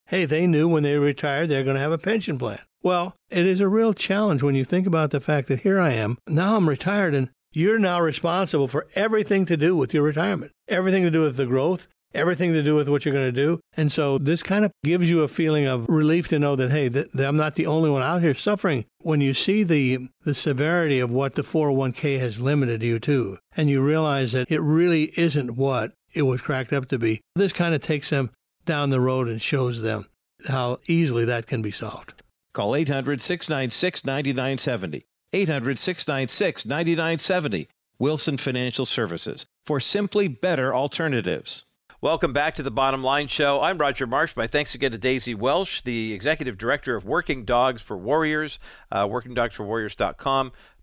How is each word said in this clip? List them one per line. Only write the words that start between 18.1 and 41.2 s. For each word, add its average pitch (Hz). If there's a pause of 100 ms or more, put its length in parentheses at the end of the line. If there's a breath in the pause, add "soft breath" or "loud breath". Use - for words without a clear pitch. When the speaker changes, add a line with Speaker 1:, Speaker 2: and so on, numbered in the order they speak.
Speaker 1:
here 160
suffering. 180 (180)
When 156
you 135
see 208
the, 131 (160)
the 147
severity 151
of 123
what 135
the 147
four 151
oh 139
one 131
K 143
has 120
limited 127
you 117
to, 117 (180)
and 151
you 135
realize 143
that 127
it 156
really 160
isn't 139
what 127 (200)
it 151
was 127
cracked 131
up 131
to 127
be, 113 (140)
this 185
kind 170
of 147
takes 151
them 135 (360)
down 147
the 131
road 127
and 113
shows 123
them 110 (400)
how 127
easily 143
that 117
can 120
be 107
solved. - (300)
Speaker 2:
Call 110
eight 156
hundred, 135
six -
nine 135
six, -
nine 135 (100)
nine 131
seventy. 95 (300)
Eight 185
hundred, 135
six -
nine 135
six, -
nine 165
nine 165
seventy. 143 (320)
Wilson 143
Financial 127
Services - (200)
for 143
simply 202
better 135
alternatives. 127 (340 loud breath)